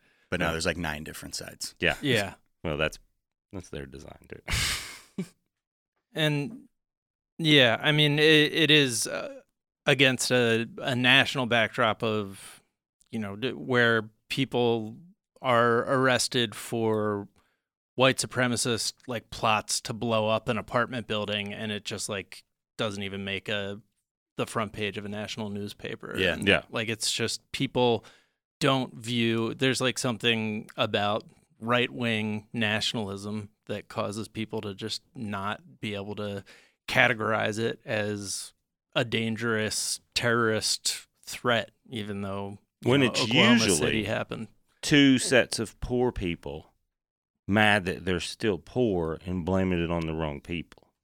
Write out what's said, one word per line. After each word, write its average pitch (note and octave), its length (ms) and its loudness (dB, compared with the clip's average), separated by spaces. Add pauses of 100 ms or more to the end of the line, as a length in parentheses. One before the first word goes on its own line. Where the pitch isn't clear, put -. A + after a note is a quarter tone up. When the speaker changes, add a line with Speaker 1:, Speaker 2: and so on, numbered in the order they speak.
(300)
Speaker 1:
But F2+ 100 -4
now E2+ 80 0
Speaker 2:
Yeah. E2+ 40 0
Speaker 1:
there's, E2 160 -4
like, E2 100 -2
nine D#2 260 -6
different D2+ 300 -14
sides. - 460 -12
Speaker 2:
Yeah. E2 220 2
Speaker 3:
Yeah. G#2+ 320 0 (300)
Speaker 2:
Well, D#2 140 -4
that's, D2+ 220 -2 (520)
that's F#2+ 180 -14
their C#2+ 180 -12
design, - 400 -20
too. - 960 -6
<laughs> - 20 -6 (880)
Speaker 3:
And, D3 480 -2 (760)
yeah, C#3 440 6
I D3+ 100 2
mean, D3 280 4
it, D3+ 340 6
it D3+ 180 2
is, C3+ 360 4
uh, - 280 -6 (500)
against C3+ 460 4
a, A#2 360 2 (120)
a C3 160 -4
national B2+ 500 4
backdrop A2+ 580 0
of, G#2+ 600 -6 (480)
you A#2 80 -6
know, G2+ 160 -6
d-, A#2 180 -4
where A#2 560 2 (200)
people A#2 680 0 (460)
are A#2+ 380 4
arrested B2+ 760 2
for G#2+ 720 -2 (680)
white B2+ 220 4
supremacist, A#2+ 760 -2 (140)
like, A2+ 220 -8
plots - 520 0
to - 120 -8
blow A2 360 0
up A2 200 0
an A2+ 80 0
apartment A#2 500 -2
building, G#2 460 -4
and G#2+ 180 -6
it G#2 140 -8
just, - 240 -8
like, G2 340 -8 (340)
doesn't G2+ 260 -4
even G2 200 -6
make G2 260 -6
a, G2+ 300 -4 (580)
the B2 100 -2
front A2 260 -4
page G#2 240 -6
of G#2 80 -10
a G2+ 40 -10
national G#2 400 -8
newspaper. - 680 -10
Speaker 1:
Yeah. F2+ 160 0
Speaker 3:
And, D#2+ 140 -2
Speaker 2:
Yeah. F2+ 240 4
Speaker 3:
like, A#2 180 -4
it's A2 220 -4
just - 300 -4 (100)
people B2 520 0 (560)
don't C3+ 360 0
view, A2+ 580 0
there's, C3 260 2
like, B2+ 200 0
something A2 760 0
about G#2+ 480 0 (380)
right-wing A#2 880 -2
nationalism G#2 1000 -4 (180)
that G#2 200 -8
causes G#2 400 -6
people A2 340 -8
to G2+ 120 -10
just G#2 280 -8 (120)
not G#2 480 -6 (180)
be G#2+ 140 -6
able G2+ 220 -8
to G2+ 280 -8 (440)
categorize A2 720 2
it A#2 260 -2
as G#2 680 -4 (420)
a C#3 100 0
dangerous A2+ 960 -2 (160)
terrorist A2+ 880 0 (200)
threat, A#2 440 0 (200)
even G#2 320 -8
though, G2+ 360 -8 (240)
you A#2 100 2
Speaker 2:
When C#3 100 6
Speaker 3:
know, B2+ 60 6
Speaker 2:
it's - 140 0
Speaker 3:
Oklahoma C#3+ 320 4
Speaker 2:
usually A2 240 4
Speaker 3:
City D2 280 0
happened. A2+ 420 -6 (340)
Speaker 2:
two C#3 380 8
sets - 400 2
of A2 220 -6
poor B2 300 0
people D#2+ 600 -6 (760)
mad G#2 380 4
that E2+ 200 -4
they're F2+ 140 0
still G2 380 -2
poor F2 680 -2
and F2+ 200 -4
blaming F#2 380 2
it E2 80 -2
on E2+ 160 -2
the D#2+ 60 -4
wrong D2+ 280 -4
people. - 460 -12 (160)